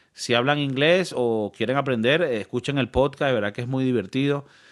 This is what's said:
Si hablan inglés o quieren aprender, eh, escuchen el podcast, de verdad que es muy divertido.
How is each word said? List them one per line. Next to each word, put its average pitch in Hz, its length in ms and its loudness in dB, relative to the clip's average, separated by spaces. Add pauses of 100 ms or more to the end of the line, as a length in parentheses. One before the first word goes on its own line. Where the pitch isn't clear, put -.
(120)
Si - 220 -2
hablan 135 240 2
inglés 147 580 0
o 110 400 0
quieren 117 200 -2
aprender, 135 460 2
eh, 123 180 -2
escuchen 123 380 -4
el 123 120 0
podcast, 139 380 0
de 131 60 2
verdad 104 180 -2
que - 100 -8
es 120 60 -6
muy 131 160 -2
divertido. 131 600 0 (280)